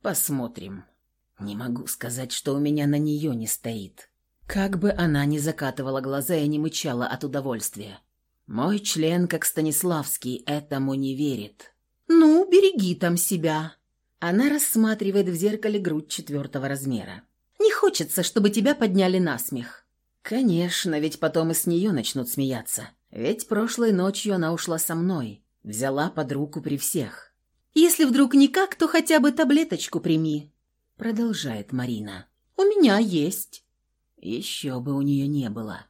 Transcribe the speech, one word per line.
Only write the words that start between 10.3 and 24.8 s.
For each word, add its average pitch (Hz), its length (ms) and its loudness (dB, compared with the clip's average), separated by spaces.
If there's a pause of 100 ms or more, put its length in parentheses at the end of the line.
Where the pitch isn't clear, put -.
этому 139 480 -4
не 135 200 -4
верит. 131 600 -6 (340)
«Ну, 330 420 8
береги 349 460 4
там 175 220 0
себя». 160 560 -2 (460)
Она 196 300 2
рассматривает 214 760 2
в 180 80 -2
зеркале 208 420 -2
грудь 156 300 -4
четвертого 139 640 -6
размера. 135 540 -6 (360)
«Не 427 140 6
хочется, 190 500 0
чтобы 202 260 2
тебя 226 260 2
подняли 190 440 2
на 156 180 0
смех». - 480 -10 (360)
Конечно, 175 760 0
ведь 151 200 -4
потом 165 320 0
и - 20 0
с - 120 -2
нее 180 260 2
начнут 127 380 -2
смеяться. 127 640 -4 (200)
Ведь 151 360 -4
прошлой 226 440 0
ночью 196 440 0
она 165 180 0
ушла 165 240 -4
со 160 180 -4